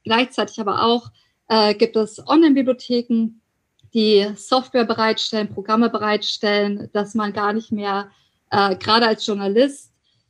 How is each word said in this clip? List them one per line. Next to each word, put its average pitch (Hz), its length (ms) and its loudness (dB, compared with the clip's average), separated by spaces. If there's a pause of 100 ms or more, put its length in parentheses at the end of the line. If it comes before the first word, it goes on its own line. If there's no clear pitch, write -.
Gleichzeitig 226 560 -2
aber 202 260 -2
auch, 233 260 0 (380)
äh, 214 260 2
gibt 226 220 0
es - 280 -4
Online-Bibliotheken, 247 1160 2 (520)
die 214 420 4
Software 254 500 0
bereitstellen, 220 680 -2
Programme 220 360 0
bereitstellen, 208 1040 -2
dass 208 220 -4
man 208 180 -2
gar 208 200 -2
nicht 220 180 -6
mehr, 202 400 -6 (400)
äh, 196 240 2
gerade 226 320 2
als 214 180 -2
Journalist, 214 680 -2 (380)